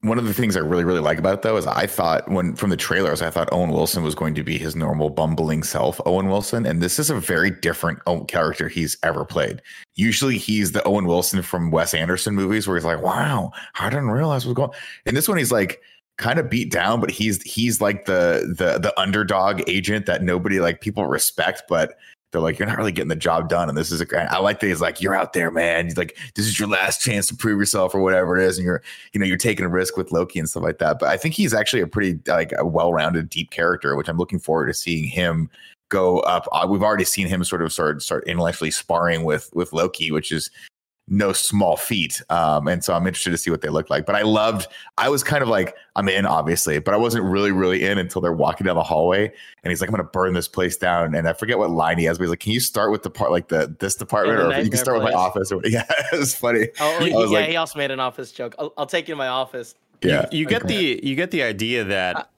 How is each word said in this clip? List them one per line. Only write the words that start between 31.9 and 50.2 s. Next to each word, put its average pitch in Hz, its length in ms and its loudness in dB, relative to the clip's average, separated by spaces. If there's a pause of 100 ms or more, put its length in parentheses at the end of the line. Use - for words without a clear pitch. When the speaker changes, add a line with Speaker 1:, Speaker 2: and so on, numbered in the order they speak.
Speaker 1:
like, 82 300 2
a 76 80 0
well-rounded, 82 640 2
deep - 240 -8
character, 82 460 0
which 69 100 -4
I'm 82 100 -4
looking 87 220 -2
forward 80 280 0
to 90 60 -2
seeing 82 300 -4
him 80 460 0 (400)
go 92 300 4
up. 87 340 0
Uh, 85 160 2
we've 98 140 2
already 104 200 2
seen 92 240 -2
him 90 160 0
sort 85 200 -2
of 82 100 -4
start, 78 280 0
start - 280 -4
intellectually 82 420 -2
sparring 85 540 0
with, 78 280 -2
with 85 200 -4
Loki, 82 360 -2
which 78 220 -2
is 80 180 -4 (580)
no 98 260 2
small 95 420 2
feat. - 540 -4
Um, 78 400 2
and 87 160 -2
so 92 80 0
I'm 85 120 2
interested 90 260 -2
to 85 60 0
see - 140 -2
what 80 80 0
they - 80 -6
look 76 220 -2
like. 73 160 0
But 101 100 0
I 104 60 2
loved, 107 460 2 (300)
I 123 120 2
was 139 140 0
kind 147 200 2
of 117 60 0
like, 95 260 2 (220)
"I'm 98 100 2
in, 98 180 2
obviously," 78 540 2
but 95 140 0
I 104 40 4
wasn't 113 280 2
really, 98 260 2
really 92 320 2
in 98 140 2
until 90 240 -2
they're 87 100 2
walking 82 340 0
down 90 120 2
the 80 60 2
hallway 85 420 2 (380)
and 87 80 -2
he's 85 100 -2
like, 90 80 -2
"I'm 85 60 -2
gonna 90 120 -2
burn 92 280 0